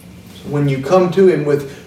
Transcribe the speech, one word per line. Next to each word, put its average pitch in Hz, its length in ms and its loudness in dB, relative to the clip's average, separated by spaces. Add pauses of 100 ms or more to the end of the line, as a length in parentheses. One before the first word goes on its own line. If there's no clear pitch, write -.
(340)
So - 160 -16
when 143 180 -2
you 135 140 -4
come 180 300 2
to 190 160 4
him 147 160 0
with - 320 -4 (100)